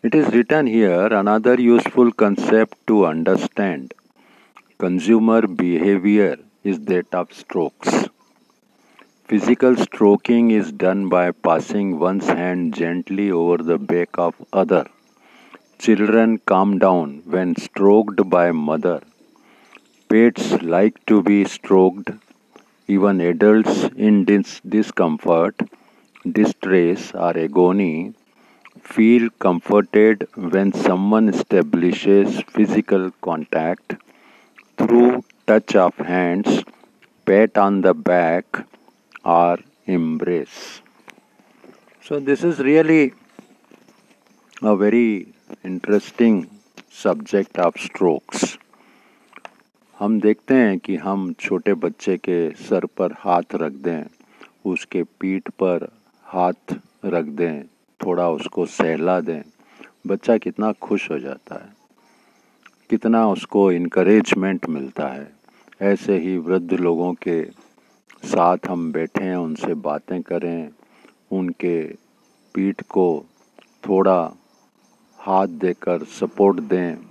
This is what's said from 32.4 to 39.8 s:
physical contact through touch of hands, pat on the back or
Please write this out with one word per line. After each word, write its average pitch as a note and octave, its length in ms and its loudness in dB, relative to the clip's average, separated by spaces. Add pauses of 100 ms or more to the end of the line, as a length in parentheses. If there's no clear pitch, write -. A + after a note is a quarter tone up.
physical G2+ 680 -2 (120)
contact D#2+ 720 -6 (840)
through A#2+ 480 4 (220)
touch G#2+ 300 2
of F2+ 200 4
hands, F2+ 680 -2 (640)
pat G#2+ 300 4
on G2+ 240 2
the F2+ 140 4
back F2 720 -2 (580)
or E2+ 340 2 (280)